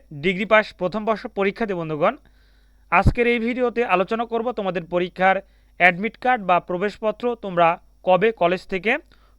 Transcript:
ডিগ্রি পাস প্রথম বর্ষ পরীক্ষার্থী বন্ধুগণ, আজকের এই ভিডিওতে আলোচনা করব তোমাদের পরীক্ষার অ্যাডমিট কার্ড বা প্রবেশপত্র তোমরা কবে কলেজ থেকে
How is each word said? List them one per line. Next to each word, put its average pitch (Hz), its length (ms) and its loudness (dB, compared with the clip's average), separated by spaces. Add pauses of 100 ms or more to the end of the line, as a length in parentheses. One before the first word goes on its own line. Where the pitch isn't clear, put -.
(120)
ডিগ্রি 175 320 -2
পাস 214 300 4
প্রথম 202 300 -6
বর্ষ 214 220 -2
পরীক্ষার্থী 196 480 -4
বন্ধুগণ, 160 400 -2 (760)
আজকের 196 360 4
এই 240 120 2
ভিডিওতে 233 460 -2
আলোচনা 220 400 0
করব 226 280 -4
তোমাদের 190 320 -4
পরীক্ষার 180 520 0 (420)
অ্যাডমিট 180 380 2
কার্ড 254 260 0
বা 180 180 2
প্রবেশপত্র 202 640 -4 (180)
তোমরা 175 260 2 (340)
কবে 185 300 4
কলেজ 180 340 0
থেকে 190 260 -4 (460)